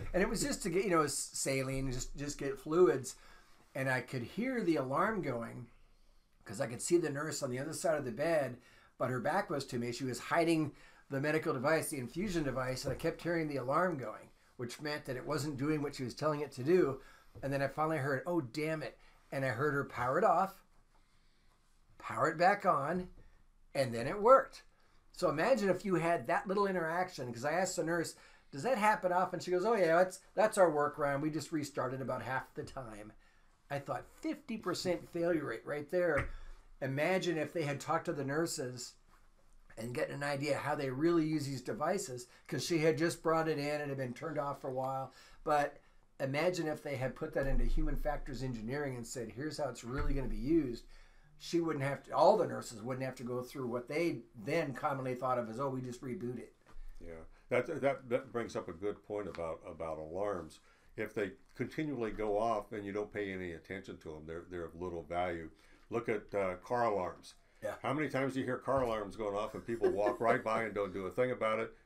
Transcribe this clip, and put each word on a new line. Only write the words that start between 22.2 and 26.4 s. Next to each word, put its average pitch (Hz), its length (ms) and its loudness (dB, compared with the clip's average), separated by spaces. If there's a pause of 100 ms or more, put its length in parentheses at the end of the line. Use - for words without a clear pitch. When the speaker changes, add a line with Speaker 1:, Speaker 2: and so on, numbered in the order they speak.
Speaker 1:
it 165 80 -2
back 196 280 4
on, 170 420 2 (640)
and 127 200 0
then 117 140 -2
it 202 140 -2
worked. 254 420 6 (500)
So 175 160 2
imagine 202 400 4
if 180 160 0
you 190 100 4
had 165 320 2
that 185 200 0